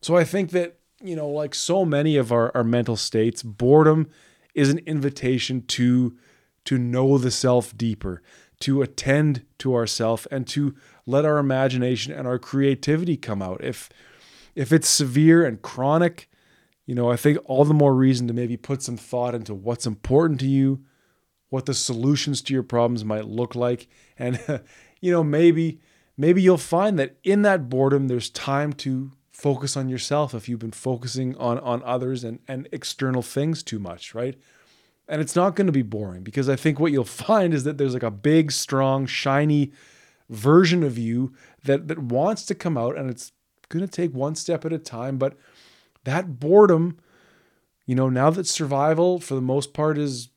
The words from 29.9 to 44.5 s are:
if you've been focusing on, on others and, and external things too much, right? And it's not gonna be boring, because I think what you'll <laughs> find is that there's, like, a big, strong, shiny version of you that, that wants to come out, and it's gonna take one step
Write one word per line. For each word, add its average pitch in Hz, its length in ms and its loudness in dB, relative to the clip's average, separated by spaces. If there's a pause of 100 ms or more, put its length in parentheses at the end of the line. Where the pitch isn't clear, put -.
if 110 140 -12
you've 120 120 -6
been 113 120 -10
focusing 127 680 -6
on, 120 220 -2
on 123 240 -4
others 123 400 -6
and, 117 240 -12
and 135 240 -10
external 127 500 -4
things 151 420 -4
too 110 160 -8
much, 90 340 -14
right? 127 220 -8 (720)
And 156 140 -4
it's 139 140 -4
not 180 200 2
gonna 196 160 2
be 135 100 2
boring, 104 420 -8
because 123 240 -4
I 139 80 2
think 139 240 0
what 160 120 2
you'll 135 120 2
<laughs> - 0 -
find 185 500 0
is 139 100 0
that 147 140 -4
there's, 139 160 0
like, 123 100 -6
a 113 80 -4
big, 151 400 2
strong, 135 540 0
shiny 143 680 0 (580)
version 160 540 4
of 127 140 -2
you 120 360 -4 (300)
that, 139 240 0
that 165 120 -6
wants 143 460 -2
to 196 100 -6
come 160 220 -4
out, 120 200 -4
and 135 120 -6
it's - 220 -14 (380)
gonna 180 180 -6
take 175 260 -4
one 139 220 -4
step 165 300 -6